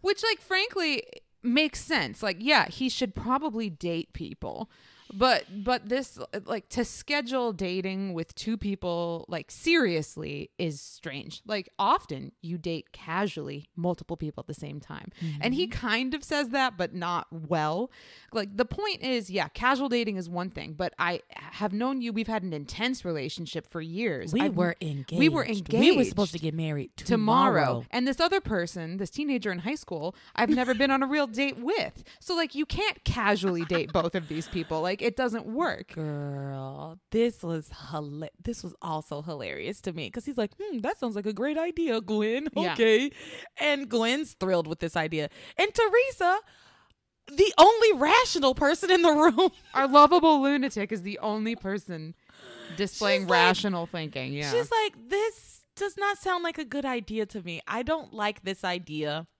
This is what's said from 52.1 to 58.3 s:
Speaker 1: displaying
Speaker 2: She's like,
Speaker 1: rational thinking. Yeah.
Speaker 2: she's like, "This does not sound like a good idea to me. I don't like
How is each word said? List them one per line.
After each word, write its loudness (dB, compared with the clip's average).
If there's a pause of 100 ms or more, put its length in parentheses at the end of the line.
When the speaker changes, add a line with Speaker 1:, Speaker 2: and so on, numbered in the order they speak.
Speaker 1:
displaying 2
Speaker 2:
She's -4
like, 6 (120)
Speaker 1:
rational 2
thinking. -8
Yeah. -4
Speaker 2:
she's 0
like, 0 (160)
"This -4 (140)
does -6
not -2
sound -2
like -4
a -8
good -4
idea -4
to -12
me. -10
I -4
don't -4
like -4